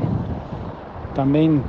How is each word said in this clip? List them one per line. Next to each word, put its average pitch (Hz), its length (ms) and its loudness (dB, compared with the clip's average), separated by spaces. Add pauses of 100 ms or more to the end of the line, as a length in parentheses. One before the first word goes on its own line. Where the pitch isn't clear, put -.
(1120)
também 147 560 4